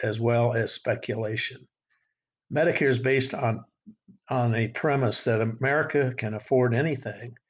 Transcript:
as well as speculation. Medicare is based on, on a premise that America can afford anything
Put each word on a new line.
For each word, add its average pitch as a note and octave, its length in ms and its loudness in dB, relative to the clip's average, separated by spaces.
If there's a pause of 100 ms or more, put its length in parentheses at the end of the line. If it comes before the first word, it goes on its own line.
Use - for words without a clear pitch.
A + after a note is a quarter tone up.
as A2 160 -2
well A#2 360 2
as A2+ 180 -2
speculation. A2+ 920 -4 (840)
Medicare D3+ 380 2
is B2+ 100 4
based C3 360 0
on, A#2 280 -2 (680)
on A#2+ 240 2
a A2+ 140 0
premise C3 560 0
that A2 180 2
America C3+ 720 0
can A2 160 -6
afford B2 420 2
anything A#2+ 600 -4 (160)